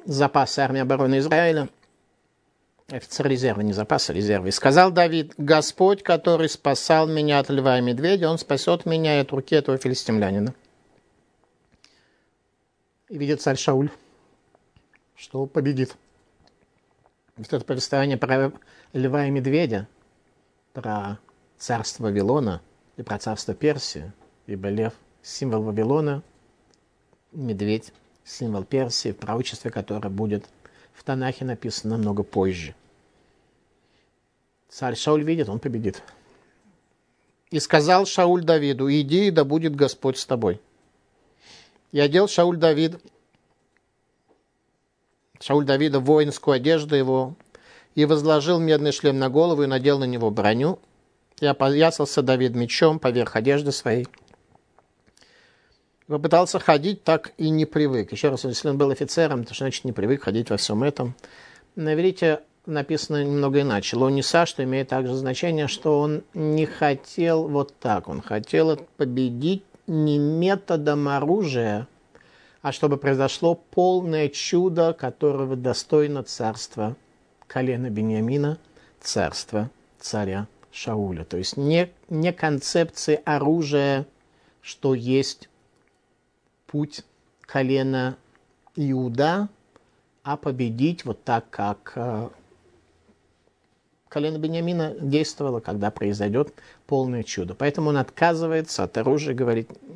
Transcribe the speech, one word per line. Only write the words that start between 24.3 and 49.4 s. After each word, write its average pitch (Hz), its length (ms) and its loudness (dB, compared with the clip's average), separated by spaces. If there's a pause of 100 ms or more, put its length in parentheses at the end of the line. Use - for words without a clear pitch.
ибо 98 220 -8
лев — 110 240 -4 (320)
символ 110 380 -4
Вавилона, 139 580 -2 (1080)
медведь — 107 640 -4 (300)
символ 107 400 -6
Персии, 123 480 -2
в 101 60 -8
пророчестве, 117 540 -6
которое 104 380 -6
будет 101 360 -4 (480)
в - 100 -20
Танахе 131 420 -4
написано 113 520 -6
намного 104 240 -2
позже. 92 540 -2 (1900)
Царь 123 260 -6
Шауль 151 280 2
видит, 156 260 -2
он 101 80 -6
победит. 113 460 -6 (1500)
И 160 100 -2
сказал 175 460 4
Шауль 180 380 2
Давиду: 143 440 2
„Иди, 151 400 2
и 190 40 2
да 156 140 4
будет 156 300 0
Господь 135 440 0
с - 80 -10
тобой“. 110 340 -2 (1300)
И 143 80 -2
одел 156 280 4
Шауль 175 300 2
Давид, 160 420 2 (2500)
Шауль 143 260 2
Давида 139 360 2
воинскую 147 520 4
одежду 147 420 2
его, 131 380 0 (640)
и 151 100 4
возложил 151 540 4
медный 151 320 2
шлем 135 260 2
на 131 120 0
голову, 151 340 4